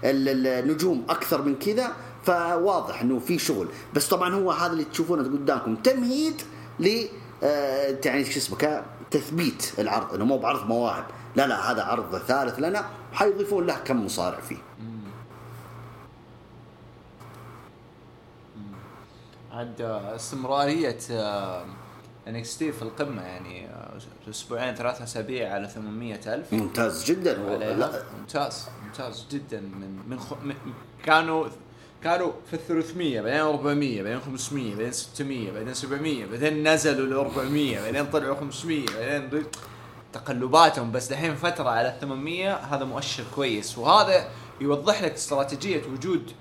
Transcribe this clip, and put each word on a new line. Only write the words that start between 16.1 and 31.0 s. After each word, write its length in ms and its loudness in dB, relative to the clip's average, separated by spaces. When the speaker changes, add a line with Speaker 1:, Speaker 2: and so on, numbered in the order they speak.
Speaker 2:
مم. 180 -12
عاد، 300 -8
آه، 340 -4
استمرارية، 840 0
آه، 540 -2
إن 80 -6
إكس 220 -8
تي 140 0
في 100 -8
القمة، 400 -6
يعني، 460 -12
آه، 640 -14
أسبوعين، 460 -4
ثلاثة 280 -2
أسابيع 500 -4
على 140 -4
ثمانمية 600 -8
ألف. 260 -4
Speaker 1:
ممتاز 500 0
جدا. 500 2
Speaker 2:
عليها. 200 -2
Speaker 1:
لا. 300 0
Speaker 2:
ممتاز، 500 -4
ممتاز 460 -10
جدا. 280 -6
من، 480 -10
من 120 -8
خ-، 240 -10
من، 120 -6